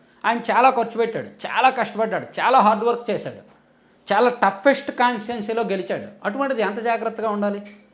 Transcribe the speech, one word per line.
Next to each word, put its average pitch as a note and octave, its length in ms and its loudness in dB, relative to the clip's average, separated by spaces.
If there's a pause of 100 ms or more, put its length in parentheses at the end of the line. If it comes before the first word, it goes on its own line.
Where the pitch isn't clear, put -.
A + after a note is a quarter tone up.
(260)
ఆయన A#3 120 2
చాలా A#3 320 4
ఖర్చు A3+ 280 -2
పెట్టాడు, F3 300 -2
చాలా A3+ 420 0
కష్టపడ్డాడు, G#3 560 -2
చాలా A#3 340 2
హార్డ్ G#3+ 240 4
వర్క్ A#3 260 0
చేశాడు, B2+ 460 -6 (580)
చాలా A#3 160 4
టఫెస్ట్ B3+ 600 2
కాన్స్టిట్యుయెన్సీలో A3+ 720 -2
గెలిచాడు. F#3+ 640 -6
అటువంటిది C4 340 -2
ఎంత G#3 180 -2
జాగ్రత్తగా A3+ 500 -2
ఉండాలి? G3+ 340 -2 (300)